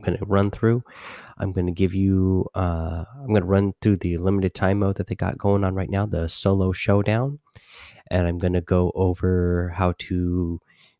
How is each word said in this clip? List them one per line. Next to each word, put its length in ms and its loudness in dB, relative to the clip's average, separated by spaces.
gonna 160 -2
run 300 0
through. 320 0
I'm 140 -4
gonna 220 -2
give 200 0
you, 640 2
uh, 480 -2
I'm 120 -2
gonna 120 2
run 360 2
through 160 4
the 180 -2
limited 380 0
time 260 0
mode 160 0
that 120 -6
they 80 -6
got 220 -4
going 280 2
on 100 -2
right 140 -4
now, 160 0
the 240 -2
solo 420 0
showdown, 680 0
and 160 2
I'm 120 0
gonna 240 0
go 340 2
over 800 0
how 220 0
to 640 -2